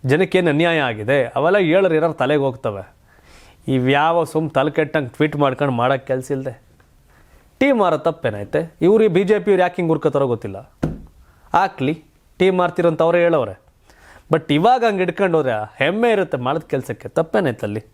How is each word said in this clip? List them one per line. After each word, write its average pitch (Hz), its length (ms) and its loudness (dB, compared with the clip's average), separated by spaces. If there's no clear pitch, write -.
ಜನಕ್ಕೇನು 175 440 2
ಅನ್ಯಾಯ 160 300 2
ಆಗಿದೆ, 123 460 0
ಅವೆಲ್ಲ 151 320 0
ಹೇಳೋರು 175 380 2
ಏನಾರು 156 180 0
ತಲೆಗೆ 143 280 0
ಹೋಗ್ತವೆ. 117 560 -6
ಇವ್ಯಾವ 139 560 2
ಸುಮ್ 156 260 -4
ತಲೆ 139 220 0
ಕೆಟ್ಟಂಗೆ 151 360 -2
ಟ್ವೀಟ್ 151 280 -2
ಮಾಡ್ಕೊಂಡು 139 380 0
ಮಾಡೋಕ್ಕೆ 127 340 0
ಕೆಲ್ಸ 131 240 -4
ಇಲ್ದೆ. 131 300 -8
ಟೀಮ್ 262 200 4
ಮಾರೋ 175 180 2
ತಪ್ಪೇನೈತೆ? 139 840 -4
ಇವ್ರು 214 220 4
ಈ 220 40 4
ಬಿ 185 160 2
ಜೆ 208 160 0
ಪಿ 202 120 -2
ಯಾಕೆ 180 240 2
ಹಿಂಗೆ 170 140 -2
ಹುರ್ಕೋತಾರೋ 143 380 0
ಗೊತ್ತಿಲ್ಲ. 110 440 -6
ಹಾಕ್ಲಿ, 165 500 -2
ಟೀಮ್ 185 180 2
ಮಾರ್ತಿರಂತ 170 440 0
ಅವರೇ 170 180 2
ಹೇಳೋರೆ. 147 400 0
But 160 220 0
ಇವಾಗ 226 340 4
ಹಂಗೆ 202 100 0
ಹಿಡ್ಕೊಂಡು 180 400 0
ಹೋದ್ರೆ 113 400 -2
ಹೆಮ್ಮೆ 214 340 2
ಇರುತ್ತೆ 196 260 0
ಮಾಡಿದ 131 240 -4
ಕೆಲ್ಸಕ್ಕೆ. - 480 -8
ತಪ್ಪೇನೈತೆ 160 540 -2
ಅಲ್ಲಿ? 107 300 -6